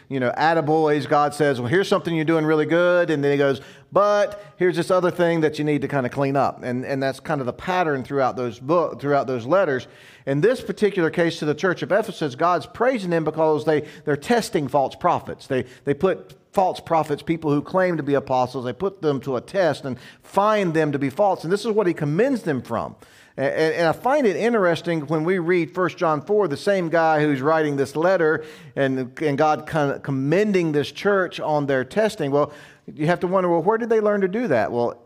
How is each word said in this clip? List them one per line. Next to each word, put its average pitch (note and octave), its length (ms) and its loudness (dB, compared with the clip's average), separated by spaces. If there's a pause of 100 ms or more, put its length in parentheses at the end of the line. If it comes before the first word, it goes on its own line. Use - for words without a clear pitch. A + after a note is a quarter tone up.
you C3+ 100 -4
know, B2 180 0
attaboys. D3+ 720 2
God D3 260 2
says, C#3+ 260 0
"Well, B2 80 -4
here's F#3 180 2
something E3+ 300 0
you're D#3 80 0
doing D#3+ 200 2
really D3+ 220 2
good." F3 440 2
And D3 120 0
then C#3+ 80 2
he C#3+ 80 2
goes, C#3 220 2 (320)
"But G#3 500 2 (140)
here's F3+ 180 2
this E3 160 -2
other F3+ 220 2
thing E3+ 300 2
that D3+ 180 2
you D3+ 40 -2
need D3 180 0
to C3+ 60 -4
kinda C3 200 -2
clean C#3 260 -2
up." B2+ 300 -2
And, B2+ 200 -4
and C3 160 -4
that's C3+ 200 -4
kind D3+ 200 -4
of B2+ 60 -6
the - 60 -4
pattern E3 500 -2
throughout B2+ 320 0
those A#2+ 240 -6
book, D3 420 0
throughout C#3 280 0
those A#2+ 180 -4
letters. D3+ 400 0 (400)
In C#3 140 0
this A#3+ 200 2
particular F#3+ 500 0
case E3 280 0
to - 60 -6
the D3+ 100 0
church E3 300 -2
of D3 80 -4
Ephesus, F#3 420 -2
God's E3 320 0
praising A3 440 -2
them E3 120 0
because D#3 420 0
they, D3+ 200 2 (200)
they're D3 120 0
testing F#3+ 500 0
false C3 300 0
prophets. C3 500 -2
They, B2+ 200 -2 (180)
they C#3 100 0
put - 400 -2 (220)
false F#3 240 0
prophets, D3+ 420 0
people D#3+ 300 -2
who C#3+ 80 2
claim F3+ 380 0
to D3+ 40 -2
be C#3 120 0
apostles, C3 500 0
they B2 80 -4
put F#3+ 300 -6
them C#3 180 0
to C3 160 -4
a - 60 -2
test D#3+ 420 -2
and B2+ 140 -6 (240)
find G3+ 500 2
them D#3 180 2
to C#3+ 80 -2
be C3+ 120 -2
false. F#3+ 340 0
And D#3+ 80 -4
this G#3 140 -2
is A3+ 40 -2
what G#3 160 2
he E3+ 60 2
commends F#3+ 520 0
them C#3 180 -2
from. F2 340 -6 (400)
A-, C#3 60 -4
and, D3+ 320 0
and E3+ 120 2
I D#3 60 4
find C4+ 340 2
it F3+ 100 2
interesting F3 680 0
when D#3 200 -2
we F#3 160 0
read E3+ 360 0
First F3+ 240 -2
John D#3 240 0
four, G#3 260 0
the C#3+ 80 -6
same F#3+ 320 0
guy D#3+ 320 2
who's D3 220 2
writing D3+ 340 2
this C#3 180 -2
letter D#3+ 480 2 (320)
and, C3 460 -2
and D3 160 0
God D3+ 300 0
kind D3 260 0
of - 100 -10
commending E3 680 0
this C#3+ 180 0
church F#3+ 500 -2
on D3 260 -2
their C3+ 180 0
testing. D#3 460 -2
Well, D3 240 2 (400)
you D3+ 120 -4
have F3 140 2
to F#3 60 -2
wonder, F3+ 240 2
well, E3+ 120 2
where A3 160 2
did A#3 100 -4
they A3+ 120 2
learn G#3 200 2
to F#3+ 80 2
do A3+ 180 -4
that? A2 240 2
Well, A#2+ 360 -2